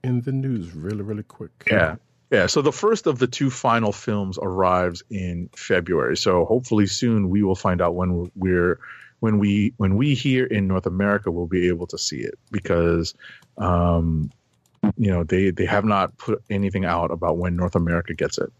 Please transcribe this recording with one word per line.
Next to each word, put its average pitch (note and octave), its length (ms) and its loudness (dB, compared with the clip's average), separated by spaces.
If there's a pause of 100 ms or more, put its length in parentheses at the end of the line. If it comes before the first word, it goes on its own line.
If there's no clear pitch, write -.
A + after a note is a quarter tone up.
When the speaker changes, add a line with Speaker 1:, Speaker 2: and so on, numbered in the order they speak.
Speaker 1:
in B2 180 0
the C3+ 100 -4
news A#2+ 420 -4
really, G2 280 -6
really G#2 200 -8
quick. - 280 -16 (200)
Speaker 2:
Yeah. E2+ 260 2 (340)
Yeah, G2 160 4
so D3+ 160 0
the C#3+ 100 2
first G#3+ 340 0
of C3+ 120 0
the B2+ 80 4
two C3 240 -2
final A#2 420 2
films G2+ 480 -4
arrives F2+ 720 0
in F2+ 440 -6
February. E2+ 640 0
So F2+ 300 2
hopefully A2+ 400 2
soon G#2+ 420 0
we G2+ 140 2
will F#2+ 120 2
find F#2 280 0
out F2 120 2
when F2+ 400 -2
we're, F2+ 440 2 (420)
when G#2+ 180 2
we, G2+ 380 2
when F#2+ 200 2
we C#3 180 2
here B2+ 320 0
in G#2 200 0
North F#2 200 0
America G2+ 440 0
will E2+ 160 -4
be F2+ 220 2
able F2 200 -2
to - 100 -10
see - 220 -6
it - 180 -8 (120)
because, E2+ 640 0 (440)
um, E2+ 720 2 (680)
you G2+ 140 2
know, E2+ 140 0
they, F#2 260 2
they F2+ 160 -2
have G2+ 180 2
not G2 320 0
put - 320 -4
anything G2 380 -2
out E2+ 240 0
about E2+ 260 0
when F2 180 -2
North F2+ 220 -2
America E2+ 380 0
gets - 240 -4
it. - 220 -4